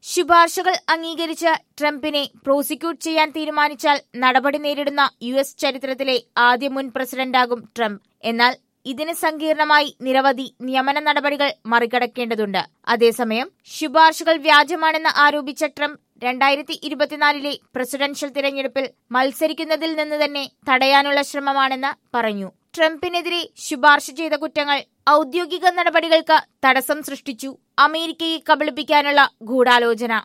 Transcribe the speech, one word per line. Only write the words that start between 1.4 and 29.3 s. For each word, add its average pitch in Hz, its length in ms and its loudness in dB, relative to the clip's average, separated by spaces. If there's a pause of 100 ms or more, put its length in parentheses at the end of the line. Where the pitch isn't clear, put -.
ട്രംപിനെ 294 500 -4 (140)
പ്രോസിക്യൂട്ട് 285 640 -2
ചെയ്യാൻ 311 280 0
തീരുമാനിച്ചാൽ, 302 680 -2 (180)
നടപടി 254 420 2
നേരിടുന്ന 285 460 -2 (200)
യു 247 120 -4
എസ് 277 220 -2
ചരിത്രത്തിലെ 262 580 -4 (220)
ആദ്യ 247 320 2
മുൻ 269 200 -6
പ്രസിഡന്റാകും 247 720 -2 (100)
ട്രംപ്. 214 320 -4 (220)
എന്നാൽ, 233 300 2 (320)
ഇതിന് 294 300 -6
സങ്കീർണമായി 302 760 0 (120)
നിരവധി 262 460 0 (140)
നിയമന 262 380 -2
നടപടികൾ 285 500 0 (200)
മറികടക്കേണ്ടതുണ്ട്. 233 920 -2 (280)
അതേസമയം, 233 600 0 (240)
ശുപാർശകൾ 320 680 2
വ്യാജമാണെന്ന് 311 840 2
ആരോപിച്ച 294 480 2
ട്രംപ് 294 320 -6 (220)
രണ്ടായിരത്തി 269 640 0
ഇരുപത്തിനാലിലെ 294 680 -2 (160)
പ്രസിഡൻഷ്യൽ 277 600 -6
തിരഞ്ഞെടുപ്പിൽ 269 560 -4 (260)
മത്സരിക്കുന്നതിൽ 311 840 0
നിന്ന് 302 240 -4
തന്നെ 285 260 -2 (220)
തടയാനുള്ള 277 560 4
ശ്രമമാണെന്ന് 277 720 -2 (180)
പറഞ്ഞു. 214 380 -4 (220)
ട്രംപിനെതിരെ 339 680 -2 (160)
ശുപാർശ 285 540 2
ചെയ്ത 311 240 -4
കുറ്റങ്ങൾ 285 420 -2 (320)
ഔദ്യോഗിക 311 600 2
നടപടികൾക്ക് 330 680 2 (220)
തടസ്സം 262 440 2
സൃഷ്ടിച്ചു. 269 460 -10 (280)
അമേരിക്കയെ 320 680 0
കബളിപ്പിക്കാനുള്ള 294 800 2 (200)